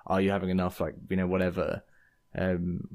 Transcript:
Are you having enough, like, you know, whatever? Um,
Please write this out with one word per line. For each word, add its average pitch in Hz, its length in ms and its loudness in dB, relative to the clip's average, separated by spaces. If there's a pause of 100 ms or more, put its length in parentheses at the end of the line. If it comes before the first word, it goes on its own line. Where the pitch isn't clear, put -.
Are 95 120 2
you 98 120 4
having 92 180 0
enough, 92 300 0
like, 80 140 -4 (140)
you 95 80 0
know, 92 120 2
whatever? 92 560 0 (500)
Um, 90 600 -2